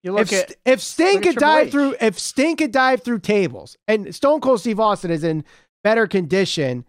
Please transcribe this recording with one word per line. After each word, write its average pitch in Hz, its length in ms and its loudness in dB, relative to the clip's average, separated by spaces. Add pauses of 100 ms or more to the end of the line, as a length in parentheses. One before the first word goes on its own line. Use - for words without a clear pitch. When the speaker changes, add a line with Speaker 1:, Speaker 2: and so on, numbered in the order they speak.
Speaker 1:
you 180 80 -6
look 208 100 2
Speaker 2:
if 208 100 -2
Speaker 1:
at, 190 160 0
Speaker 2:
St-, - 160 -20
if 262 160 2
Sting - 260 0
Speaker 1:
look 392 100 4
at 392 60 0
Speaker 2:
could 349 120 2
Speaker 1:
Triple 196 140 2
Speaker 2:
dive 311 180 4
Speaker 1:
H. 240 60 -8
Speaker 2:
through, 277 280 0
if 220 180 0
Sting 311 380 -2
could 302 140 -2
dive 262 320 2
through 240 160 -4
tables, 170 580 -2 (120)
and 214 260 -2
Stone 294 260 2
Cold 254 200 2
Steve 220 180 -4
Austin 208 320 0
is 165 140 -2
in 156 200 -2 (380)
better 220 240 2
condition 160 840 -2